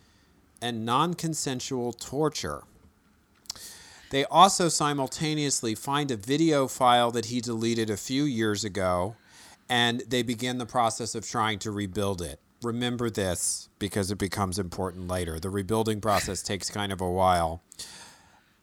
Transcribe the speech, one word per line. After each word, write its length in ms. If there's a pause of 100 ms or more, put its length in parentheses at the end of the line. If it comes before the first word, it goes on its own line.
(600)
and 240
non-consensual 1080
torture. 680 (1500)
They 140
also 460
simultaneously 1080
find 360
a 40
video 540
file 420
that 140
he 160
deleted 480
a 80
few 260
years 400
ago, 540 (500)
and 400
they 160
begin 360
the 60
process 480
of 140
trying 320
to 120
rebuild 500
it. 180 (240)
Remember 460
this, 580 (120)
because 300
it 80
becomes 400
important 520
later. 320
The 80
rebuilding 500
process 420
takes 280
kind 240
of 80
a 100
while. 500 (1000)